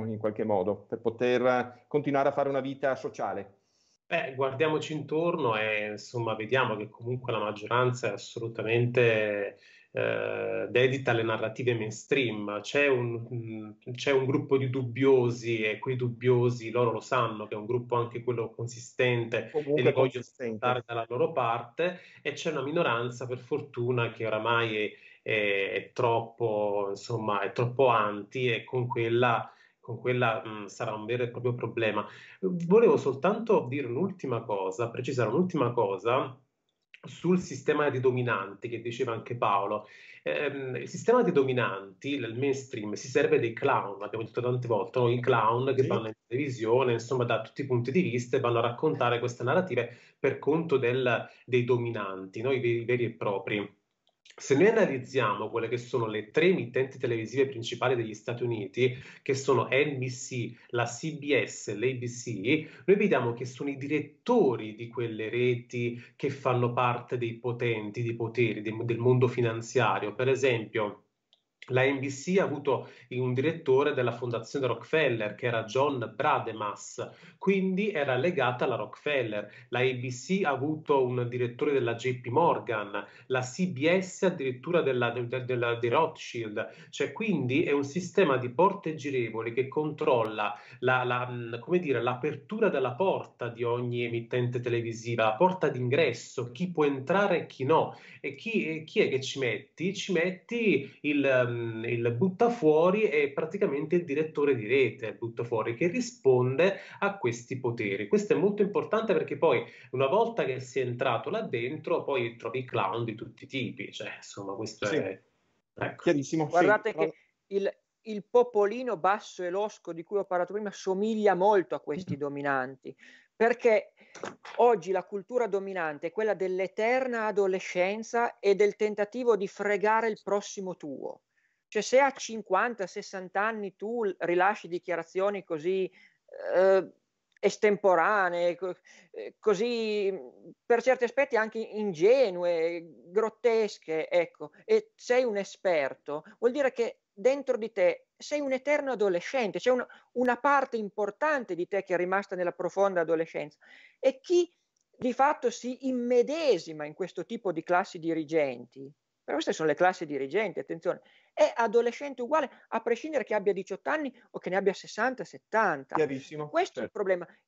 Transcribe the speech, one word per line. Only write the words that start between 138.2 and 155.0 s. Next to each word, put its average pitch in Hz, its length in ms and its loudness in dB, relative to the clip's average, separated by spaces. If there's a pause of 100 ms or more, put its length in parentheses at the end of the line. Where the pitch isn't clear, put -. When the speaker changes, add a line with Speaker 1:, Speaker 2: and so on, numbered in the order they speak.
Speaker 3:
co-, 180 220 -6 (320)
eh, - 300 -12
così, 214 720 0
mh, 131 400 -12 (160)
per 233 160 4
certi 247 220 2
aspetti 269 300 0
anche 220 220 0
ingenue, 175 1500 2
grottesche, 214 1000 0
ecco, 165 440 0 (140)
e 220 280 2
sei 247 300 2
un 220 120 0
esperto, 156 880 -2 (140)
vuol 240 140 2
dire 269 220 2
che - 260 -4 (120)
dentro 247 460 0
di 214 140 -6
te - 440 2
sei - 240 -4
un 277 120 -2
eterno 277 400 0
adolescente, 196 680 0
c'è 247 140 2
una, 247 160 2 (240)
una 240 260 2
parte 269 400 2
importante 214 760 -2
di 170 120 -4
te 196 160 -2
che 180 120 -2
è - 20 2
rimasta 185 380 0
nella 175 160 -2
profonda 180 500 0
adolescenza. 160 560 -2 (400)
E 262 240 2
chi 349 260 4 (480)
di 247 160 -2